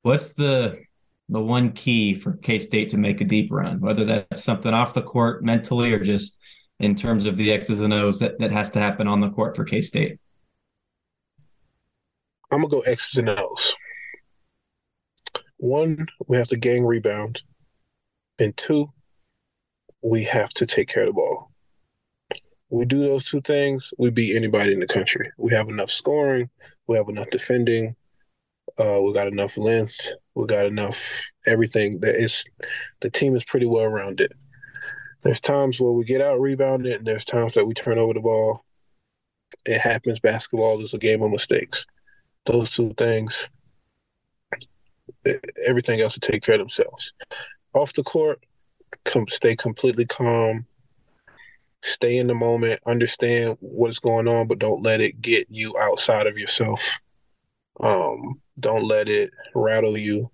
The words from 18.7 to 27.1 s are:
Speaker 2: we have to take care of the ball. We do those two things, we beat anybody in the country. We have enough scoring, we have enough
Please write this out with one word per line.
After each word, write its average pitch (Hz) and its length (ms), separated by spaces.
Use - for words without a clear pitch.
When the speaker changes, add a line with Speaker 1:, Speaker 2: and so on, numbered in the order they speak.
Speaker 2:
we 113 220
have 107 280
to - 140
take - 220
care - 160
of - 40
the 139 60
ball. - 380
We 120 160
do 135 140
those 139 280
two 143 140
things, 139 560
we 123 140
beat 113 260
anybody 104 340
in 95 80
the 92 80
country. - 500
We 113 140
have 110 160
enough 107 240
scoring, 139 580
we 117 80
have 104 140
enough 101 220